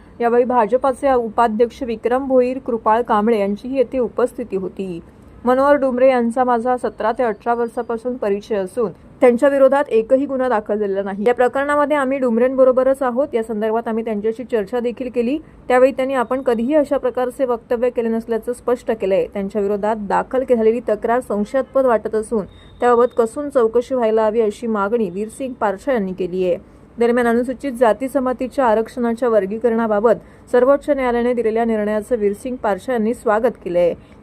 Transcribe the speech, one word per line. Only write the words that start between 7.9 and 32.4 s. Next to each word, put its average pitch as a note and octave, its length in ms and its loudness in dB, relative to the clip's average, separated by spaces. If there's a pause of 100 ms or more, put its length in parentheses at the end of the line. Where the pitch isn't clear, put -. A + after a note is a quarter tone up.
परिचय G#3 380 -4
असून G3 380 -4 (280)
त्यांच्या B3 280 4
विरोधात C#4 400 4
एकही A#3 380 2
गुन्हा B3+ 220 -2
दाखल G#3+ 300 -2
झालेला G3 240 -2
नाही. G3+ 240 -6
या A#3+ 80 4
प्रकरणामध्ये C#4 640 0
आम्ही C4+ 220 0
डुमरेंबरोबरच C4 840 2
आहोत. B3+ 320 -2
या A3+ 80 0
संदर्भात A3 460 -2
आम्ही A3+ 160 -4
त्यांच्याशी A3 400 -4
चर्चा A3+ 360 -4
देखील B3 340 -6
केली. B3 240 0 (300)
त्यावेळी B3+ 240 6
त्यांनी C4 220 -2
आपण B3+ 280 -2
कधीही A#3+ 320 0
अशा D4 220 2
प्रकारचे B3+ 480 -2
वक्तव्य A#3+ 460 0
केले A#3+ 180 -2
नसल्याचं A3+ 440 -4
स्पष्ट B3 380 -4
केलंय. F#3+ 360 0
त्यांच्या G3+ 360 -4
विरोधात G#3 360 -2
दाखल F#3+ 440 -2
झालेली A#3 380 2
तक्रार A3+ 400 0
संशयास्पद B3 680 -2
वाटत A3 280 0
असून A3 320 -4 (340)
त्याबाबत A#3+ 280 4 (100)
कसून C#4 320 -2
चौकशी A#3+ 440 0
व्हायला A3 320 2
हवी, A3 140 0
अशी G#3+ 260 -2
मागणी G#3+ 440 -2
वीरसिंग A3 420 -8
पारशा G#3 400 -4
यांनी G3 200 -2
केली F#3 320 -4
आहे. - 300 -4 (240)
दरम्यान, A#3 280 2
अनुसूचित B3 460 -2
जाती A#3 360 0
जमातीच्या B3+ 580 -2
आरक्षणाच्या A#3 600 0
वर्गीकरणाबाबत A3 840 2 (400)
सर्वोच्च C#4 380 4
न्यायालयाने B3 440 0
दिलेल्या A3+ 300 0
निर्णयाचं G#3+ 520 -2
वीरसिंग G#3 400 -2